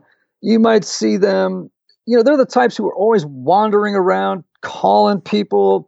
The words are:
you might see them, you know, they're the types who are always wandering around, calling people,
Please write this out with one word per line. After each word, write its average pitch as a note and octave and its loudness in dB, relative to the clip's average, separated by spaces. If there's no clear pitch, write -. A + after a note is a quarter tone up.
you A3 2
might A3 2
see G#3+ -2
them, F#3+ -2
you A#3 0
know, A3+ 4
they're C#4+ 2
the C4 0
types B3 -2
who G#3 -4
are - -6
always G3+ 0
wandering G3+ 0
around, F#3+ -2
calling G#3 0
people, G3 0